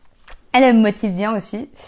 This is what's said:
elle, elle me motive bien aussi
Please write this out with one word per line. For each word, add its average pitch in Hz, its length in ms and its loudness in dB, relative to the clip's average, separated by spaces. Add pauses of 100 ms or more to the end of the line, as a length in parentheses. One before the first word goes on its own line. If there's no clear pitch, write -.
(540)
elle, 254 100 4
elle 247 140 6
me 220 40 6
motive 208 320 -2
bien 208 240 -4
aussi 208 320 -10 (180)